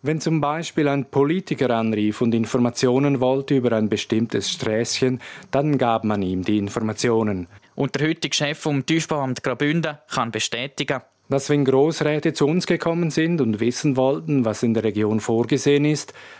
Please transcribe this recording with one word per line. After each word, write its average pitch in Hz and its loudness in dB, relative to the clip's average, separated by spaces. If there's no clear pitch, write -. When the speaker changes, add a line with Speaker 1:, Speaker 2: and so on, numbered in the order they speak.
Speaker 1:
Wenn 156 0
zum 160 0
Beispiel 151 -2
ein 139 0
Politiker 143 0
anrief 110 0
und 117 2
Informationen 123 2
wollte 135 2
über 120 2
ein 110 2
bestimmtes 110 -2
Sträßchen, 120 -2
dann 143 2
gab 117 0
man 104 0
ihm 92 -2
die 104 0
Informationen. 107 -2
Speaker 2:
Und 139 -4
der 151 0
heutige 160 -6
Chef 147 -2
vom 143 -2
Tiefbauamt 151 -2
Graubünden 147 -2
kann 117 -2
bestätigen, 127 -4
Speaker 1:
dass 139 0
wenn 147 4
Grossräte 147 2
zu 147 2
uns 170 0
gekommen 165 0
sind 160 0
und 110 0
wissen 123 0
wollten, 135 0
was 110 -2
in 117 2
der 110 0
Region 107 0
vorgesehen 139 2
ist, 151 -2